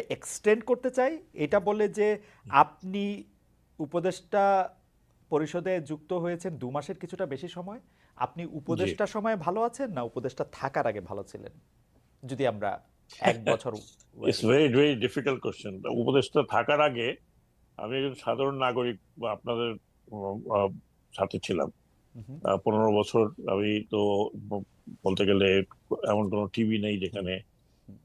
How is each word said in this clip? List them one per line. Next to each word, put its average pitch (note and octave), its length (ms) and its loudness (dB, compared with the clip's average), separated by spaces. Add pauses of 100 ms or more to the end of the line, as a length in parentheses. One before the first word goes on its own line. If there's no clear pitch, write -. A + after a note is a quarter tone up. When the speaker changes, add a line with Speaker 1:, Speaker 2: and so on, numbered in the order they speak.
(100)
Speaker 1:
এক্সটেন্ড G#3+ 540 0
করতে B3+ 260 0
চাই। C4 280 2 (160)
এটা D3+ 260 2
বলে G#3 280 2
যে G#3 300 2 (320)
আপনি G3 760 2 (540)
উপদেষ্টা F#3 960 2 (540)
পরিষদে E3 520 0
যুক্ত D3+ 320 -8
হয়েছেন F3 440 -4
দু B2 140 -8
মাসের D3 280 -6
কিছুটা F#3 280 -8
বেশি C#3 220 -8
সময়। F#3 320 -12 (360)
আপনি - 260 -4
Speaker 2:
জি। E3 100 -8
Speaker 1:
উপদেষ্টা F3 540 -2
সময়ে G3+ 300 -2
ভালো F3+ 260 -2
আছেন A#3+ 280 -4
না C3 120 -4
উপদেষ্টা B2 500 -6
থাকার C#3 340 -2
আগে G#2 140 -2
ভালো G2+ 220 -8
ছিলেন? G#2 300 -14 (720)
যদি B2+ 200 -2
আমরা G2+ 340 -2 (400)
এক A#2 240 2
Speaker 2:
<laughs> C#3+ 80 0
Speaker 1:
বছর C3 220 -4 (460)
Speaker 2:
It's A#2 200 -2
very, C3+ 280 6
very C3 340 4
difficult B2+ 360 -2
question। G#2 500 -8
উপদেষ্টা C3 600 2
থাকার C#3+ 300 2
আগে C3 360 0 (600)
আমি A#2 220 -6
একজন C3+ 160 -2
সাধারণ C3 400 -2
নাগরিক B2 420 0 (220)
বা A2+ 140 -4
আপনাদের, A#2 440 -4 (340)
উম, G2+ 420 -6
আহ, G2+ 160 4 (480)
সাথে G2 260 -2
ছিলাম। E2 300 -2 (440)
Speaker 1:
হুম। B2+ 280 -16
Speaker 2:
আহ, G2 120 2
পনেরো G#2+ 360 2
বছর G#2+ 360 2 (240)
আমি G#2 380 0
তো G#2 460 2
ব-, G#2 280 -8 (400)
বলতে F#2+ 220 2
গেলে G2 320 6 (500)
এমন G#2 220 2
কোনো G#2 160 0
টিভি A2 320 0
নেই G#2 220 -2
যেখানে F#2 400 -4 (480)
Speaker 1:
হুম। G2+ 160 -20